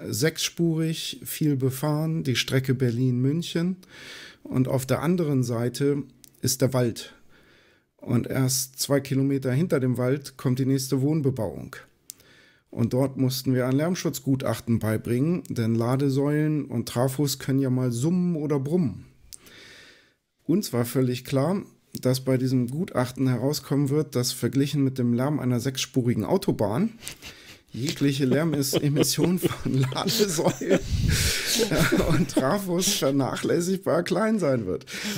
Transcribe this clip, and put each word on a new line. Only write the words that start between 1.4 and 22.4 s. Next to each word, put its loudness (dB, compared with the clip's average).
befahren, 0
die 0
Strecke 0
Berlin-München. 0
Und 0
auf 0
der 0
anderen 2
Seite 0
ist 0
der 4
Wald. 0
Und 0
erst -2
zwei 0
Kilometer 0
hinter 0
dem 0
Wald -2
kommt 0
die 0
nächste 0
Wohnbebauung. -2
Und -2
dort 0
mussten 0
wir 0
ein 2
Lärmschutzgutachten 0
beibringen, 0
denn 0
Ladesäulen 2
und -4
Trafos 0
können 0
ja 2
mal 2
summen 0
oder 0
brummen. 0
Uns 0
war 0
völlig 0
klar, 0
dass 0
bei 2
diesem 0